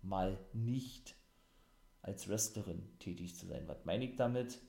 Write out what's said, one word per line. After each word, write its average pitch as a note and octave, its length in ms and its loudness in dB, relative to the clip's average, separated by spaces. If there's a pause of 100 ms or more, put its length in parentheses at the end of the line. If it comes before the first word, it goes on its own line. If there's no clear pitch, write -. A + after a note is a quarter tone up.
mal F#2+ 380 2 (160)
nicht A#2+ 600 0 (840)
als - 260 -4
Wrestlerin G2 640 0 (100)
tätig F2 380 -6
zu - 80 -12
sein. C#2+ 220 -4
Was - 180 -6
meine G#2+ 220 2
ich B2+ 100 -4
damit? B2 520 4